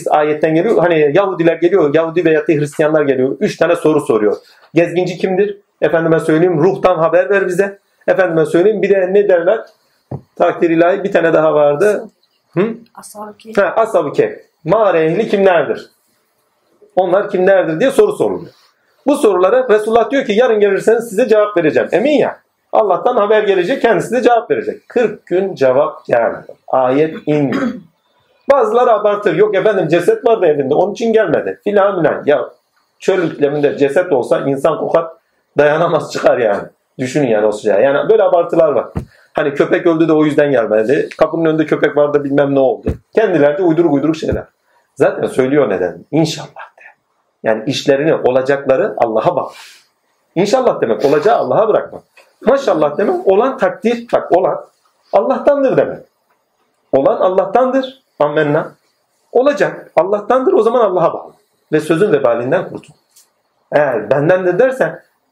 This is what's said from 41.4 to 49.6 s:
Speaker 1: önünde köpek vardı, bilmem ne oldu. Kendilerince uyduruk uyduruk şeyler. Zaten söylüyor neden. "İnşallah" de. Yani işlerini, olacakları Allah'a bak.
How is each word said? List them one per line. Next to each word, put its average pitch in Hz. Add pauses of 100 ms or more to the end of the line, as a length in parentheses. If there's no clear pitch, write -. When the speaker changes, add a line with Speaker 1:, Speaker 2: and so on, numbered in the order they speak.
Speaker 1:
önünde 156
köpek 147
vardı, 147
bilmem 139
ne 139
oldu. 127 (280)
Kendilerince 170
uyduruk 165
uyduruk 143
şeyler. - (520)
Zaten 139
söylüyor 131
neden. 90
"İnşallah" -
de. - (600)
Yani 113
işlerini, 139
olacakları 135
Allah'a 110
bak. 123 (840)